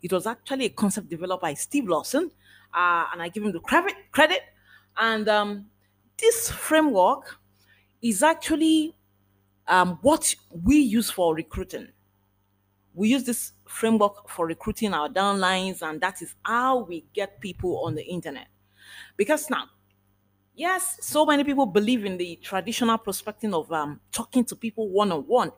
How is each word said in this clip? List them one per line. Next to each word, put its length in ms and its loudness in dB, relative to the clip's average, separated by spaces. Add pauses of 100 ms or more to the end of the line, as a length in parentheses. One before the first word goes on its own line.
It 120 -4
was 160 0
actually 380 -4
a 20 2
concept 400 -2
developed 340 -6
by 120 -2
Steve 340 -2
Lawson, 420 0 (420)
uh, 400 2
and 80 -10
I 100 -6
give 120 -8
him 80 -2
the 80 -6
credit, 360 0 (180)
credit. 300 4 (540)
And, 320 0
um, 380 0 (500)
this 360 2
framework 840 2 (640)
is 220 0
actually, 720 2 (720)
um, 360 2
what 340 2 (160)
we 260 4
use 320 2
for 240 0
recruiting. 540 -10 (1040)
We 140 0
use 160 2
this 300 -6 (120)
framework 600 0
for 180 -4
recruiting 480 -4
our 140 -2
downlines, 760 0
and 180 -6
that 220 -4
is 220 -16
how 400 0
we 280 -12
get 280 -6
people 440 -4
on 120 -4
the 80 -8
internet. 420 -10 (720)
Because 340 0
now, 140 -2 (920)
yes, 460 -2
so 260 2
many 160 4
people 240 2
believe 380 2
in 140 -4
the 180 -6
traditional 600 -2
prospecting 540 -6
of, 200 -2
um, 260 -4 (140)
talking 320 0
to 100 -10
people 360 -6
one-on-one. 680 2